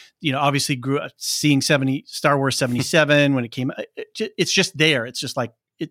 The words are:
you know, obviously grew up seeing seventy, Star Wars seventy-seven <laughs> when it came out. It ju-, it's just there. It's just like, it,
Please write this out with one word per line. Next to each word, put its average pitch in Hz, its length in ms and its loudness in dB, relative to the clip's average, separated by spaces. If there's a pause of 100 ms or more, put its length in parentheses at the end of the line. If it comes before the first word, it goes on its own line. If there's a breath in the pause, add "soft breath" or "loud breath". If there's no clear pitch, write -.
(200 loud breath)
you 143 120 -2
know, 135 60 -2
obviously 143 380 0
grew 135 220 -2
up - 200 -6
seeing 143 420 2
seventy, 135 460 0
Star 143 320 0
Wars 135 180 0
seventy-seven 143 800 2
<laughs> - 0 -
when 123 100 0
it 117 80 -10
came 131 180 -4
out. - 140 -10 (120)
It - 180 -14
ju-, 214 240 -6
it's - 140 0
just - 260 0
there. 147 280 2
It's 127 140 -10
just - 160 -8
like, 117 160 -4 (260)
it, 151 120 -8